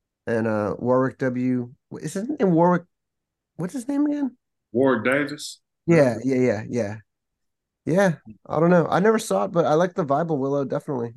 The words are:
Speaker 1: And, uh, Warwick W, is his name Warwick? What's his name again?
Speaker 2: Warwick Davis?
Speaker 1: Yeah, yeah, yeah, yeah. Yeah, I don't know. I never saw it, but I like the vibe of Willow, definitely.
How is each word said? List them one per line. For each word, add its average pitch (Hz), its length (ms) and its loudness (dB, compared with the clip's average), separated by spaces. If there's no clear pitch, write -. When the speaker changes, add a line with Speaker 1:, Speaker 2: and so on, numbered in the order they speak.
Speaker 1:
And, 113 200 0
uh, 104 320 -2
Warwick 127 400 0
W, 127 520 -2
is 151 120 -8
his 196 140 -6
name 262 240 0
Warwick? 170 320 4
What's 175 160 -8
his 247 140 -10
name 285 200 0
again? 294 280 -4
Speaker 2:
Warwick 123 320 2
Davis? 143 560 -4
Speaker 1:
Yeah, 143 380 4
yeah, 131 120 0
yeah, 117 340 2
yeah. 110 260 -4
Yeah, 175 280 2
I 151 120 -2
don't 170 120 4
know. 175 180 4
I 156 100 2
never 220 200 2
saw 202 260 -2
it, 196 60 -8
but 165 140 2
I 143 100 2
like 170 180 2
the 185 100 -2
vibe 156 300 -2
of 139 60 -2
Willow, 139 260 -2
definitely. 120 520 -6